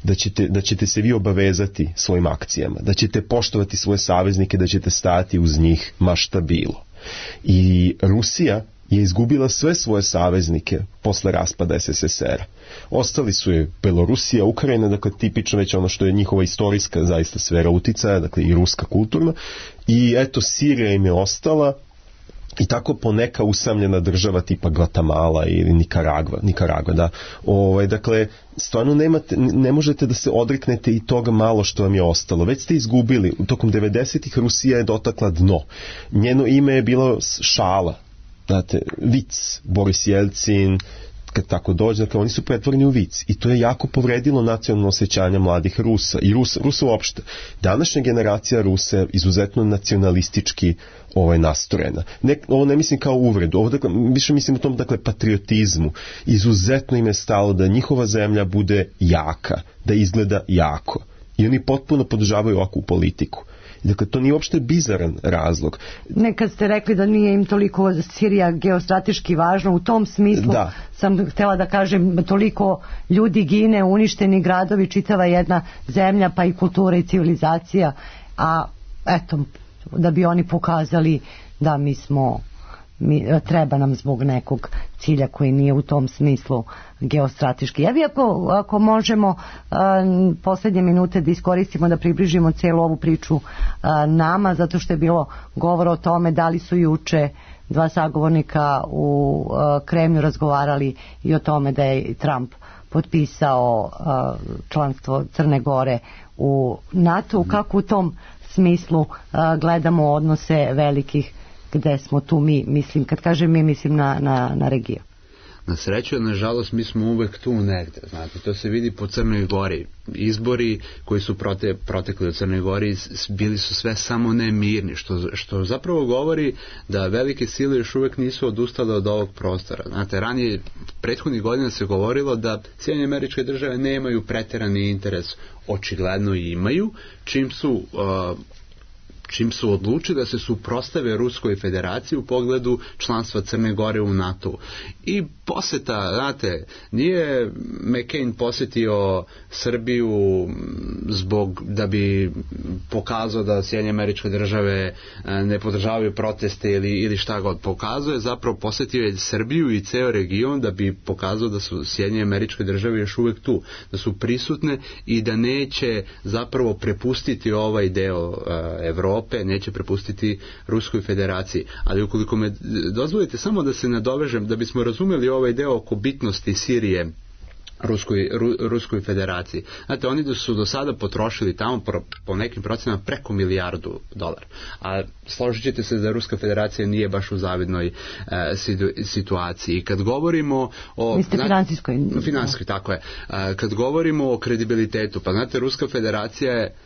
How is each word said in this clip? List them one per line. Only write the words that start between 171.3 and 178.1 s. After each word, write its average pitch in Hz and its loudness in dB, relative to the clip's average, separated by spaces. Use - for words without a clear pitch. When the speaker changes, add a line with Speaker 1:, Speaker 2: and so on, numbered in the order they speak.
Speaker 3:
Ali 98 0
ukoliko 107 -2
me 107 0
dozvolite 156 -2
samo 196 0
da 139 0
se 127 -4
nadovežem, 120 -2
da 110 -2
bismo 117 -4
razumeli 127 0
ovaj 131 2
deo 135 0
oko 110 -4
bitnosti 104 -4
Sirije 95 -2
Ruskoj, 101 -2